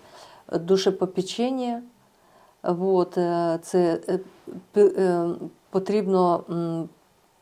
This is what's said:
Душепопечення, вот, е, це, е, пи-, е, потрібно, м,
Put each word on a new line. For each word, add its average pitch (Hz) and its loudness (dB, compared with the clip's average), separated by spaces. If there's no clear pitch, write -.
Душепопечення, 190 -2
вот, 180 0
е, 170 0
це, 170 0
е, 180 0
пи-, 202 6
е, 175 0
потрібно, 190 2
м, 165 -4